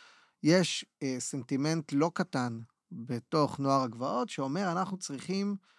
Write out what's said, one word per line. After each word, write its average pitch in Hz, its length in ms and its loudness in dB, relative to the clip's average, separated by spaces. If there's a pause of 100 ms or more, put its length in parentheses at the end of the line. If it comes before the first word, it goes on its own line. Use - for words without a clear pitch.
(440)
יש, 170 420 4 (180)
אה, 131 160 -2
סנטימנט 143 720 -2
לא 160 200 4
קטן 123 460 -2 (320)
בתוך 120 680 0
נוער 139 220 4
הגבעות, 135 480 -2
שאומר, 160 420 -2
"אנחנו 185 260 -2
צריכים 196 580 -4 (240)